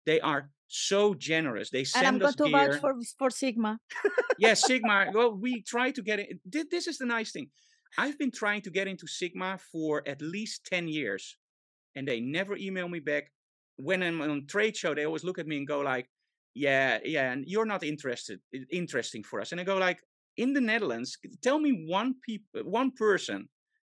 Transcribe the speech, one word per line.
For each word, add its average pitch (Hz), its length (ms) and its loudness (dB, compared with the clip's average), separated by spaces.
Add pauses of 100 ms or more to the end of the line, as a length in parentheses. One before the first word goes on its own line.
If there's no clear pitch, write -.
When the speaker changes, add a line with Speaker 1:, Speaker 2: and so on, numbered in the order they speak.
Speaker 1:
They 156 160 4
are 143 300 -2 (160)
so 202 480 2
generous. 135 560 -2
They 139 220 0
Speaker 2:
And 262 140 6
I'm 262 60 6
Speaker 1:
send - 100 2
us 285 120 4
Speaker 2:
going - 0 -
to 294 140 4
vouch 277 260 6
Speaker 1:
gear. 294 40 -2
Speaker 2:
for, 269 140 2 (240)
for 262 120 2
Sigma. 226 500 -2 (100)
<laughs> - 220 -2 (260)
Speaker 1:
Yes, 220 280 6
Sigma. 214 460 4
Well, 220 260 4
we 233 240 -2
try 254 300 0
to 247 100 -6
get 208 180 -2
it. 196 200 -10 (120)
Thi-, 311 180 -2
this 349 180 -2
is 302 100 -6
the 262 80 -6
nice 233 260 -2
thing. 151 200 -10 (460)
I've 285 200 0
been 262 140 0
trying 208 320 0
to 190 80 -10
get 190 160 0
into 185 200 -8
Sigma 185 520 -6 (120)
for 156 360 -2
at 143 140 -6
least 202 440 -8
ten 175 220 -2
years, 131 500 -4 (580)
and 135 120 -6
they 117 140 -2
never 180 360 -4
email 185 320 -4
me 175 100 -6
back. 147 320 -4 (460)
When 185 260 0
I'm 165 180 0
on 143 260 -2
trade 214 300 0
show, 156 180 0
they 147 100 0
always 156 180 -4
look 180 160 -4
at 156 80 -6
me 151 100 -4
and 139 100 -6
go 147 140 -2
like, 131 280 -2 (460)
"Yeah, 135 480 2
yeah, 135 300 0
and 135 140 -6
you're 214 180 0
not 196 180 -2
interested, 139 580 -6 (140)
i-, 131 160 -10
interesting 135 520 -4
for 104 180 -8
us." - 100 -8
And 175 100 -6
I 180 40 -4
go 190 120 2
like, 185 240 2 (360)
"In 254 160 0
the 277 80 4
Netherlands, 196 600 0
c-, - 100 -18 (120)
tell 277 160 4
me 254 280 2
one 220 280 2 (100)
peop-, 214 220 -8 (160)
one 240 280 0
person 185 580 0 (360)